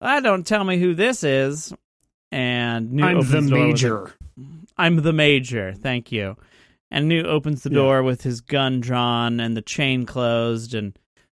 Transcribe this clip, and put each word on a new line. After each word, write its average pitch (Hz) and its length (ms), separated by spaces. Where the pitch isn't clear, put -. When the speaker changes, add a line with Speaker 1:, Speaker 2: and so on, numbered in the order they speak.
Speaker 1:
"Ah, 269 180
don't 196 260
tell 208 180
me 185 140
who 180 160
this 185 300
is." 139 480
And 120 640
Newt 147 140
Speaker 2:
"I'm 175 120
Speaker 1:
opens 135 120
Speaker 2:
the 151 100
Speaker 1:
the 143 100
door 131 80
with - 40
a 147 60
Speaker 2:
major." 110 440
Speaker 1:
"I'm 170 200
the 160 160
major, 127 640
thank 120 380
you." 104 240
And 147 180
Newt 165 180
opens 151 360
the 139 80
Speaker 2:
Yeah. 143 60
Speaker 1:
door 135 260
with 127 200
his 120 200
gun 131 380
drawn 120 600
and 113 160
the 107 60
chain 135 420
closed, 117 720
and 104 240